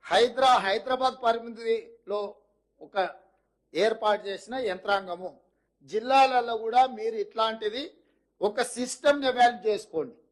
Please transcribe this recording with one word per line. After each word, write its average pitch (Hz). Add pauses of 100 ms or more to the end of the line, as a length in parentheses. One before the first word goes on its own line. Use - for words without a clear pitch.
హైదరా-, 240
హైదరాబాద్ 254
పరిమితిలో 226 (600)
ఒక 180 (760)
ఏర్పాటు 208
చేసిన 202 (140)
యంత్రాంగము 185 (600)
జిల్లాలలో 247 (100)
కూడా 226 (180)
మీరు 220
ఇట్లాంటిది 220 (580)
ఒక 214 (140)
సిస్టమ్‌ని 269
ఎవాల్యుయేట్ 240
చేసుకోండి. 160 (160)